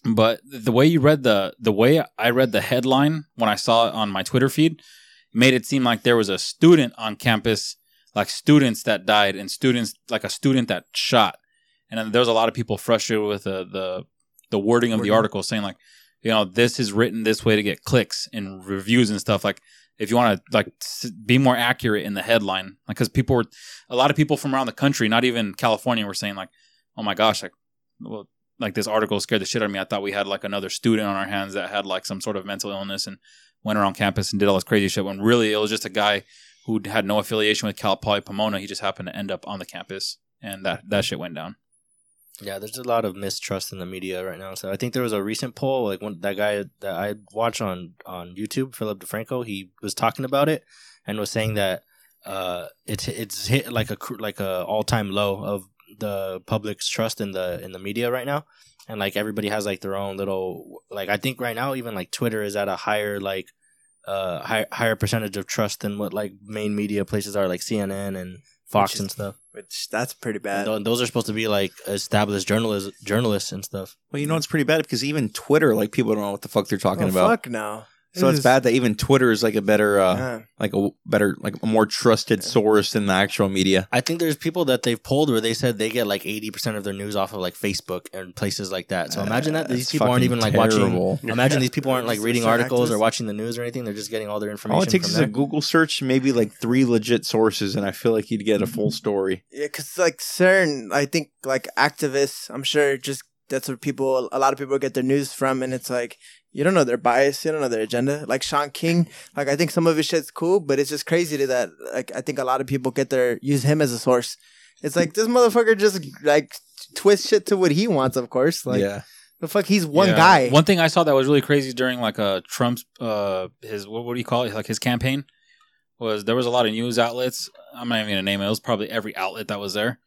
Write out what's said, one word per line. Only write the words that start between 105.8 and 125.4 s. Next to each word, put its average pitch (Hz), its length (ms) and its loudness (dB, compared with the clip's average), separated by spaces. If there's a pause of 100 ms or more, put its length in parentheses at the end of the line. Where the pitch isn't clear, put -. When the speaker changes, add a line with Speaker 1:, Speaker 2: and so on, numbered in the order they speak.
Speaker 2:
like, 123 260 -4 (360)
you 139 100 -4
don't 175 100 4
know 170 120 6
their 123 120 0
bias, 131 480 4
you 160 60 0
don't 156 100 -2
know 139 60 0
their 117 140 0
agenda. 127 480 -2
Like 127 160 0
Sean 143 260 0
King, 165 380 2 (280)
like, 143 120 -2
I 139 80 2
think 165 160 0
some 165 160 4
of 160 80 4
his 156 100 0
shit's 160 240 -2
cool, 180 300 2
but 143 180 0
it's 139 120 0
just 147 140 -6
crazy 165 320 0
to 135 120 0
that. 123 200 0 (240)
Like, 123 220 -6
I 127 60 -4
think 131 180 -6
a 135 60 -4
lot 131 160 0
of 131 80 -4
people 131 240 -2
get 135 180 -2
their, 123 320 2
use 135 220 0
him 151 180 4
as 135 80 2
a 120 80 -4
source. 123 380 2 (480)
It's 143 100 -4
like, 170 200 2
this 220 120 2
motherfucker 233 500 4
just, 196 240 2 (220)
like, 147 320 4 (400)
twists 202 340 4
shit 202 180 4
to 202 100 2
what 185 160 4
he 190 160 2
wants, 135 280 2
of 123 140 -4
course. 143 340 2
Like, 101 180 0
Speaker 4:
Yeah. 101 200 -2 (380)
Speaker 2:
the 165 80 -8
fuck, 202 180 0
he's 190 180 2
one 165 260 4
Speaker 1:
Yeah. 170 60 4
Speaker 2:
guy. 165 340 8
Speaker 1:
One 147 140 8
thing 190 140 4
I 165 80 4
saw 170 160 2
that 151 140 4
was 131 100 4
really 143 140 6
crazy 135 320 0
during, 123 280 -2
like, 110 200 -2
uh, 98 280 0
Trump's, 120 360 -2 (160)
uh, 101 480 -2 (140)
his, 104 260 -8
what, 113 160 -8
what 120 100 -6
do 123 60 -4
you 120 40 -6
call 123 200 0
it? 107 100 -6
Like, 107 140 -8
his 110 100 -4
campaign 131 460 -2 (760)